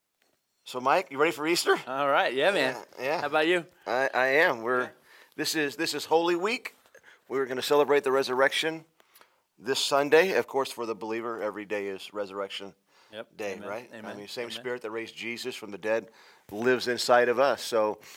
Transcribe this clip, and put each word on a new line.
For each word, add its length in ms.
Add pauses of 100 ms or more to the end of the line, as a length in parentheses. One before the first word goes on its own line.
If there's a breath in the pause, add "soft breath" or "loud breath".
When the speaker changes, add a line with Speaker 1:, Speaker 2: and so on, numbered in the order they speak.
(640)
Speaker 1:
so 160
Mike, 300
you 80
ready 120
for 160
Easter? 300 (100)
Speaker 2:
All 220
right, 260
yeah, 160
man. 240 (240)
Speaker 1:
Yeah, 60
yeah. 160
Speaker 2:
How 80
about 180
you? 180 (220)
Speaker 1:
I, 260
I 140
am. 360
We're 200
Speaker 2:
Yeah. 60 (480 soft breath)
Speaker 1:
this 180
is, 220
this 180
is 100
Holy 300
Week. 400 (540 soft breath)
We're 180
gonna 160
celebrate 400
the 80
resurrection 760 (720 soft breath)
this 220
Sunday. 540
Of 160
course, 240
for 120
the 120
believer, 440
every 240
day 220
is 260
Resurrection 640 (380 soft breath)
Speaker 2:
Yep. 240
Speaker 1:
Day, 160
Speaker 2:
Amen. 160
Speaker 1:
right? 260
I 40
Speaker 2:
Amen. 180
Speaker 1:
mean, 120
same 200
Speaker 2:
Amen. 80
Speaker 1:
Spirit 260
that 80
raised 240
Jesus 400
from 160
the 80
dead 300 (420 soft breath)
lives 380
inside 400
of 100
us. 240
So, 360 (180 loud breath)